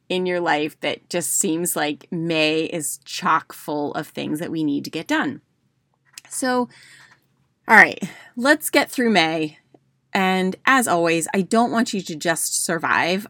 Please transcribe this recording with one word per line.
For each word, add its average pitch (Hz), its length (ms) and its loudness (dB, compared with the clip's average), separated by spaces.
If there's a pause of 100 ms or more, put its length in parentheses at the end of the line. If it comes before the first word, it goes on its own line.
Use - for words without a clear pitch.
in 185 160 0
your 180 160 0
life 156 400 -2
that - 300 -6
just - 280 -2
seems 170 380 -2
like 151 340 -4
May 160 540 0
is - 400 -6
chock - 480 0
full 147 400 -6
of 156 140 -6
things 147 320 -6
that 165 120 -6
we 160 140 -4
need 143 200 -2
to 135 60 -14
get 160 160 -8
done. 262 360 -2 (880)
So, 247 400 -2 (960)
all 220 100 6
right, 170 260 4 (340)
let's 277 320 2
get - 220 2
through 240 180 0
May. 160 500 2 (540)
And 185 440 2 (100)
as 262 200 4
always, 170 460 2
I 196 80 2
don't 226 300 2
want 226 240 0
you 190 80 -4
to 170 120 -10
just - 480 -2
survive. 160 680 0